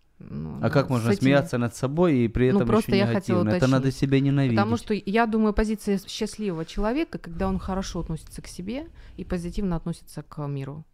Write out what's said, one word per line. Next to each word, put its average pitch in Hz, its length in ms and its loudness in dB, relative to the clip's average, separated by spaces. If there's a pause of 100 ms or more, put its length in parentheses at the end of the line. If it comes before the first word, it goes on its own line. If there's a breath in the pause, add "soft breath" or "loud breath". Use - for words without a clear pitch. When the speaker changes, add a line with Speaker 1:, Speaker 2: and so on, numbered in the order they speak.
(200)
Speaker 1:
Ну, - 420 -10
Speaker 2:
А 113 80 2
как 135 180 2
Speaker 1:
с - 20 -4
Speaker 2:
можно 120 220 0
Speaker 1:
этим 202 100 0
Speaker 2:
смеяться 135 360 4
над 120 180 -2
собой 147 500 2
и - 20 2
при 123 240 2
Speaker 1:
Ну, 202 60 4
Speaker 2:
этом 120 100 2
Speaker 1:
просто 220 280 2
Speaker 2:
еще 196 120 4
Speaker 1:
я 117 60 0
хотела - 300 2
Speaker 2:
негативно? - 220 2
Это - 20 4
надо 131 200 4
Speaker 1:
уточнить. 131 140 -2
Speaker 2:
себя 139 180 4
ненавидеть. 139 380 2
Speaker 1:
Потому 220 200 2
что, - 160 -4
я 208 340 0
думаю, 214 260 2
позиция 208 540 0
счастливого 196 580 -6
человека, 240 540 -2
когда 175 280 -6
он 190 120 -2
хорошо 190 400 -6
относится 160 420 -8
к - 60 -14
себе 240 400 -10 (320 soft breath)
и 180 40 -8
позитивно 175 520 -4
относится 160 480 -8
к 147 240 -10
миру 143 360 -8 (100)